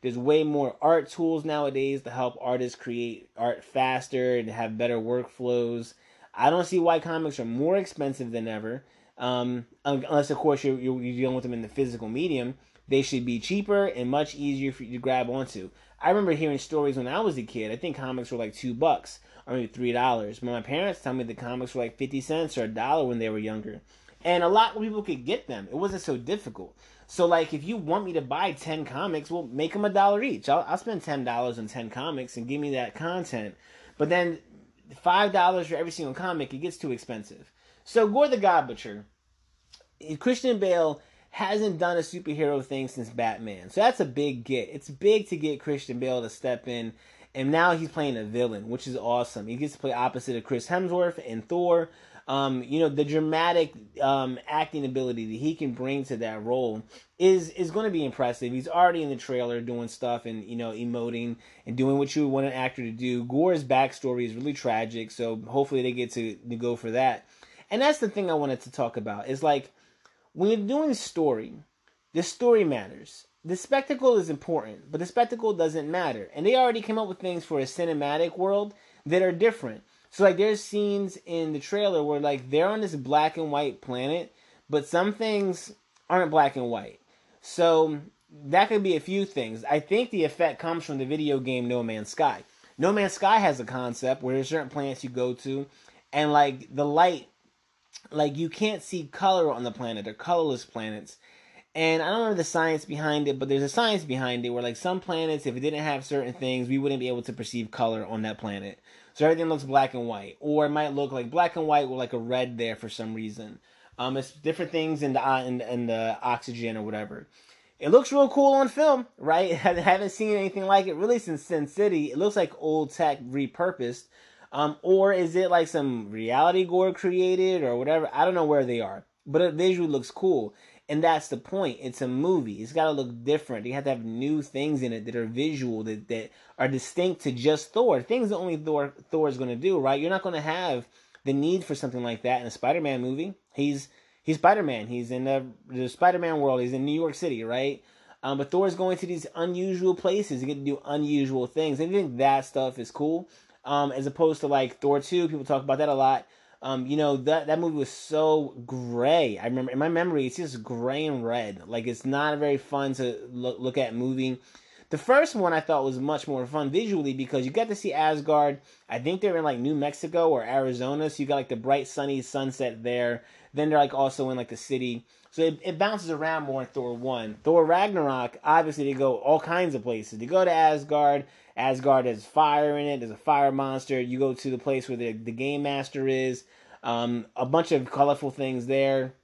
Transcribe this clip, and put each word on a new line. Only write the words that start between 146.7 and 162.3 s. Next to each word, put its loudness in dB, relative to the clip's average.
in -2
New 0
York -2
City, -4
right? -2
Um, -4
but -2
Thor's 2
going 0
to -8
these -8
unusual 0
places. 0
You -4
get -4
to -10
do -4
unusual 0
things. -2
And -2
I -2
think 0
that 4
stuff -4
is -10
cool. -2
Um, 0
as -4
opposed 2
to, -2
like, 2
Thor 4
two, 0
people -4
talk 0
about 0
that 2
a 2
lot. 4
Um, -2
you 0
know, 4
that, 0
that 4
movie 0
was -2
so 2
gray. 2
I -6
remember, -2
in -2
my 0
memory, 0
it's -6
just -8
gray -2
and -4
red. -4
Like, -4
it's -6
not 2